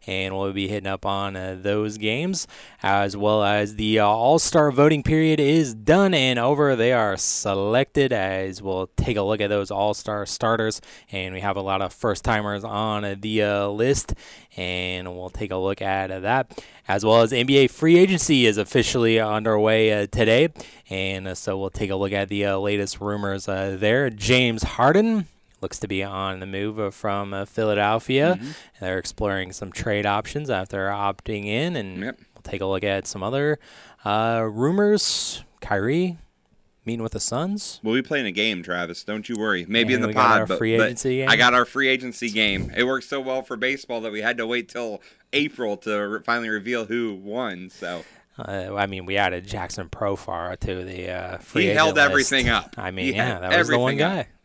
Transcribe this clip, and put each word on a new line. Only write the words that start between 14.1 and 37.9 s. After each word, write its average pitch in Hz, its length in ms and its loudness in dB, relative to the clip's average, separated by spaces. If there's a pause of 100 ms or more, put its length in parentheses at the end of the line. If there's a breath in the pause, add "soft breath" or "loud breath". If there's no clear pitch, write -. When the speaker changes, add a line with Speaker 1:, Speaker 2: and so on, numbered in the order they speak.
Speaker 1:
and 90 580 -6
we'll 90 140 -10
take 95 220 -8
a 92 60 -4
look 95 240 -2
at, 95 300 -2
uh, 92 80 -8
that, 120 320 -2 (360 loud breath)
as 98 180 0
well 113 160 8
as 113 120 4
N 123 120 2
B 139 140 6
A 131 80 8
free 165 300 6
agency 165 480 6
is 107 120 4
officially 113 640 4
underway, 107 720 4 (120)
uh, 101 80 -4
today. 113 380 4 (400 loud breath)
And, 95 400 -4
uh, 92 60 -6
so 95 220 -4
we'll 95 120 -4
take 101 200 -6
a 98 60 0
look 98 160 -2
at 98 160 -2
the, 101 180 -2
uh, 98 120 0
latest 101 420 -2
rumors, 101 480 -4
uh, 95 320 -4
there. 120 300 2
James 113 540 2
Harden 196 640 2 (340)
looks - 180 -8
to - 80 -6
be 95 160 -2
on 95 380 -4
the 95 40 -8
move, 101 340 -6
uh, 101 120 -2
from, 101 420 -4
uh, 98 120 -6
Philadelphia. 113 920 2
Speaker 2:
Mm-hmm. 131 120 -10 (300 loud breath)
Speaker 1:
They're 95 180 -4
exploring 98 540 -4
some 92 180 -12
trade 104 340 -4
options 110 440 -2
after 98 400 -2
opting 101 580 -4
in, 147 280 -2
and 95 280 -8
Speaker 2:
Yep. 131 160 -10 (160)
Speaker 1:
we'll - 80 -20
take 95 180 -8
a 95 40 -2
look 95 180 -2
at 98 240 -2
some 95 160 -8
other, 143 340 -2 (460 loud breath)
uh, 113 460 0
rumors. 190 920 0 (180)
Kyrie 147 560 0 (680)
meeting 117 160 -4
with 113 120 -6
the 101 60 -6
Suns. 185 600 -4
Speaker 2:
We'll 123 140 0